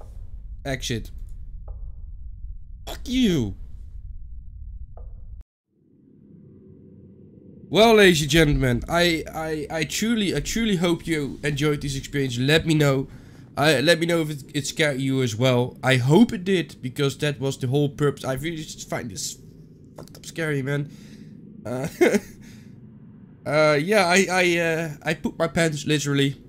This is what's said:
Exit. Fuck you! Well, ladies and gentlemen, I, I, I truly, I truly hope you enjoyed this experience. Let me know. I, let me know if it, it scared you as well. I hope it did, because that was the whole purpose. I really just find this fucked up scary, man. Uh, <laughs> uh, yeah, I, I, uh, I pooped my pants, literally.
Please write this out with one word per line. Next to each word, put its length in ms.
Exit. 460
Fuck 200
you! 480
Well, 240
ladies 280
and 80
gentlemen, 580
I, 360
I, 360
I 140
truly, 500
I 60
truly 360
hope 300
you 360
enjoyed 380
this 160
experience. 420
Let 280
me 80
know. 340
I, 240
let 180
me 80
know 140
if 100
it, 120
it 120
scared 340
you 220
as 140
well. 460
I 140
hope 360
it 120
did, 360
because 380
that 220
was 180
the 80
whole 220
purpose. 360
I 100
really 220
just 320
find 220
this 280
fucked 200
up 100
scary, 360
man. 280
Uh, 220
<laughs> 1500
uh, 340
yeah, 260
I, 240
I, 280
uh, 320
I 120
pooped 240
my 100
pants, 360
literally. 640